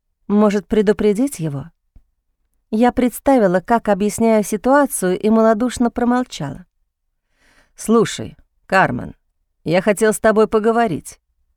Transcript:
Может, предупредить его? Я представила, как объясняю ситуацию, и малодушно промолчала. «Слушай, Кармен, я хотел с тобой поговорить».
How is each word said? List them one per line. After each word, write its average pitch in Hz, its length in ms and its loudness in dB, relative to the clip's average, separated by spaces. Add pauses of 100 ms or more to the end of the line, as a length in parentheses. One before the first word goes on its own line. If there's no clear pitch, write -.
(280)
Может, 208 380 2
предупредить 214 720 0
его? 156 320 -8 (1000)
Я 240 220 2
представила, 226 680 2
как 226 280 -2
объясняю 208 560 0
ситуацию, 240 760 0
и 214 120 0
малодушно 226 600 0
промолчала. 208 760 -4 (1080)
«Слушай, - 600 -2 (300)
Кармен, 123 480 -2 (500)
я 170 180 0
хотел 214 300 0
с - 60 -6
тобой 214 300 2
поговорить». 220 720 -2 (360)